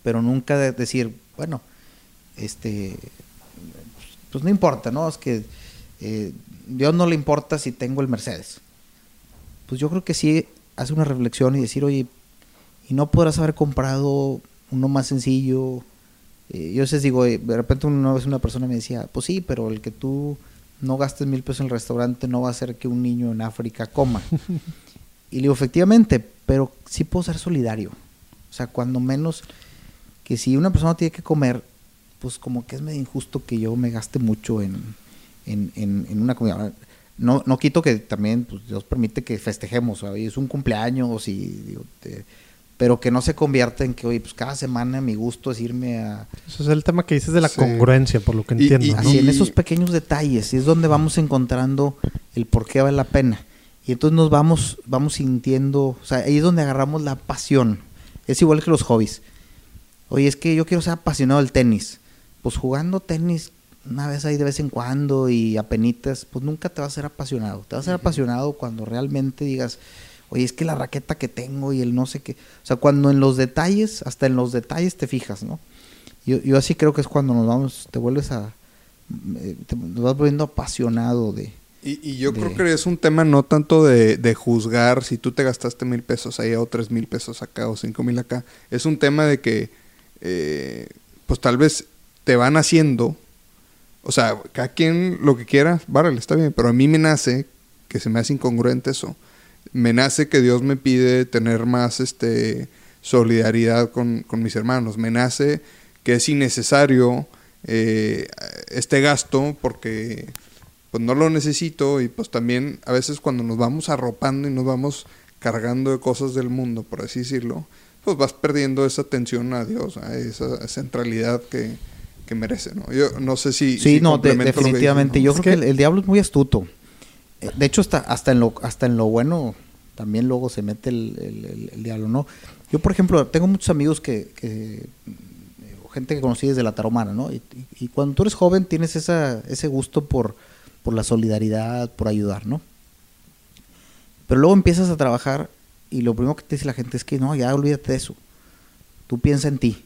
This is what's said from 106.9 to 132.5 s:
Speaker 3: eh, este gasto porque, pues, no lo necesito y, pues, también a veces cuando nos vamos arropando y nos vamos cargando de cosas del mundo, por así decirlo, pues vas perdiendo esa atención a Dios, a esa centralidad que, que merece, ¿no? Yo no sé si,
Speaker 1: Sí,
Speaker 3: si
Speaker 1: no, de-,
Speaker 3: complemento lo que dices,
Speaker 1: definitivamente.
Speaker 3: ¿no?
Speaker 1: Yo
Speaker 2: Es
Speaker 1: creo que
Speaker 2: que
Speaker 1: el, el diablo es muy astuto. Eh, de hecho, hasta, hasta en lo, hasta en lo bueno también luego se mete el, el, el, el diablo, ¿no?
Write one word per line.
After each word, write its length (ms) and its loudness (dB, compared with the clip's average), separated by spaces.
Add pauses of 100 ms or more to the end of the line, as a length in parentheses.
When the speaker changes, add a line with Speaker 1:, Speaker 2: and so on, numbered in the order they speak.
Speaker 3:
eh, 640 0 (420)
este 320 2
gasto 600 2
porque, 680 -6 (640)
pues, 120 -4
no 120 0
lo 140 4
necesito 720 0
y, 60 0
pues, 220 -8
también 560 -2
a 60 -4
veces 280 -2
cuando 240 -2
nos 140 -4
vamos 320 -2
arropando 580 -2
y 40 -4
nos 140 -2
vamos 400 -2 (340)
cargando 520 -2
de 80 -2
cosas 360 -2
del 140 -2
mundo, 340 -4
por 180 -10
así 180 -8
decirlo, 460 -6 (380)
pues 140 -2
vas 160 0
perdiendo 520 0
esa 180 -2
atención 500 -4
a 120 -4
Dios, 320 -8
a 200 -10
esa 500 -8
centralidad 720 -4 (120)
que, 240 -6 (500)
que 80 -10
merece, 400 -6
¿no? 180 -10
Yo 280 0
no 180 -2
sé 160 -2
si, 240 0
Speaker 1:
Sí, 200 6
Speaker 3:
si 40 6
Speaker 1:
no, 160 6
de-, 120 4
Speaker 3:
complemento 140 4
lo 100 4
que 0 -
dices, 100 2
Speaker 1:
definitivamente. 560 4
Speaker 3:
¿no? 60 6
Speaker 1:
Yo 80 8
Speaker 2:
Es 80 2
Speaker 1:
creo 20 -2
que 60 4 (120)
Speaker 2:
que 40 0
Speaker 1:
el, 60 4
el 60 2
diablo 240 4
es 60 -4
muy 100 6
astuto. 500 2 (720)
Eh, 140 -8
de 120 2
hecho, 140 2
hasta, 180 0
hasta 320 0
en 80 6
lo, 240 4
hasta 240 -2
en 100 2
lo 80 2
bueno 480 0 (400)
también 340 -2
luego 220 -2
se 140 -6
mete 260 -6
el, 300 -4
el, 260 -12
el, 280 -12
el 100 -12
diablo, 240 -6
¿no? 180 0 (460)